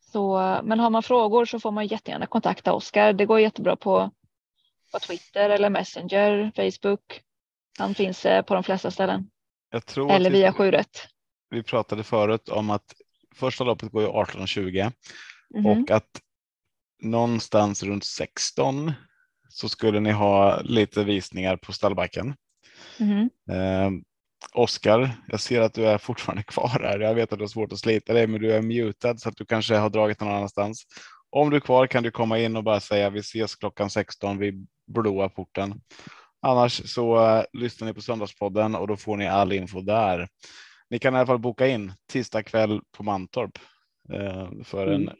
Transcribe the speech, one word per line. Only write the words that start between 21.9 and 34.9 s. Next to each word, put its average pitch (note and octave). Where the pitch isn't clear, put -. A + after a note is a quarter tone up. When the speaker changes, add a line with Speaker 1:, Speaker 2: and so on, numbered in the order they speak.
Speaker 1:
Mhm. G#3
Speaker 2:
Eh, F#2+
Oskar, A#2+
jag G#2+
ser A#2+
att A2+
du A2+
är G#2
fortfarande -
kvar -
här. A2
Jag G#2+
vet A2+
att G#2
du G#2
har G#2
svårt G#2
att G2+
slita A2
dig, A#2
men A2
du A2
är A2
mutad A2+
så A2+
att G#2+
du G#2+
kanske A2
har G#2
dragit G#2+
någon G#2
annanstans. G2+
Om D3
du D3
är C#3+
kvar B2+
kan B2
du A#2
komma A2+
in A2+
och A2
bara G#2+
säga: G2+
Vi G2+
ses G#2
klockan G2+
sexton, G2+
vi G2